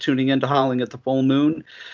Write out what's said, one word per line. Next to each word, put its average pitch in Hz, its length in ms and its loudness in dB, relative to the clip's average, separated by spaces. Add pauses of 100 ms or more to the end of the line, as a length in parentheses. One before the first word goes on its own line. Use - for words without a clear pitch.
tuning 131 300 0
in 135 100 2
to 127 80 -2
Howling 135 320 0
at 117 100 -4
the 131 80 -16
Full 135 240 0
Moon. 147 400 2 (320)